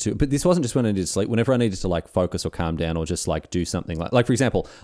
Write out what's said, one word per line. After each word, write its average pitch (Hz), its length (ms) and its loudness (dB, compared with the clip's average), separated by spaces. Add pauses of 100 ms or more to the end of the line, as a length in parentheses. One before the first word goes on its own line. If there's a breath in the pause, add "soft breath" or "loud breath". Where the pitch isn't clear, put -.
to, 104 120 -2
but 107 140 0
this 139 160 0
wasn't 175 180 4
just 113 120 -2
when 127 100 2
I 110 60 2
needed 95 100 0
to 85 60 -2
sleep. 101 200 0
Whenever 113 260 2
I 127 40 2
needed 113 240 0
to, 95 80 -2
like, 85 180 -2
focus 90 380 -2
or 82 60 -6
calm 82 260 -4
down 82 180 -2
or 80 100 -2
just, 82 220 -4
like, 80 240 -2
do 87 140 -2
something 85 340 -6
like, - 140 -2
like, 123 140 4
for - 60 4
example, 117 360 0 (140 loud breath)